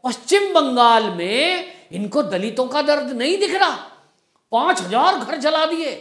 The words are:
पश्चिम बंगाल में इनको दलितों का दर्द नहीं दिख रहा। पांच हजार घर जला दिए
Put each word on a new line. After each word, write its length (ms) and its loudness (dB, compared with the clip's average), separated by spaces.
पश्चिम 460 0
बंगाल 500 6
में 680 -2
इनको 320 -2
दलितों 440 -2
का 140 0
दर्द 300 0
नहीं 260 0
दिख 180 0
रहा। 200 -2
पांच 300 0
हजार 340 0
घर 220 -6
जला 280 0
दिए 360 -4